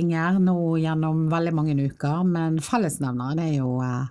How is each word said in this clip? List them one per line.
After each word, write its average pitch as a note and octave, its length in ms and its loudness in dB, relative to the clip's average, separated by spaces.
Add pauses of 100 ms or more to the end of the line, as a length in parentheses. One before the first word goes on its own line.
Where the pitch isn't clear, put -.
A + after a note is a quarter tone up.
Ingjerd, E3+ 400 2
nå F3 400 2
gjennom D#3+ 480 0
veldig E3+ 240 0
mange D3+ 240 2
uker, C#3+ 480 -2
men E3 320 0
fellesnevneren D3 840 -2
er D#3+ 200 0
jo, B2+ 220 0
eh, B2+ 300 -2